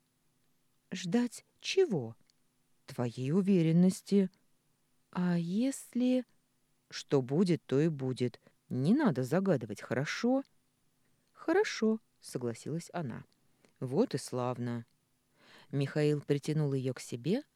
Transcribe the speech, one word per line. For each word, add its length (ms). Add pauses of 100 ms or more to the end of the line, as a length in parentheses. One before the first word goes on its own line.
(920)
«Ждать 540 (140)
чего?» 560 (680)
«Твоей 460
уверенности». 1000 (840)
«А 260
если...» 880 (640)
«Что 300
будет, 440
то 140
и 80
будет. 540 (280)
Не 240
надо 300
загадывать, 580
хорошо?» 600 (880)
«Хорошо», 680 (200)
согласилась 720
она. 300 (560)
«Вот 340
и 40
славно». 680 (840)
Михаил 500
притянул 520
её 200
к 60
себе, 440 (120)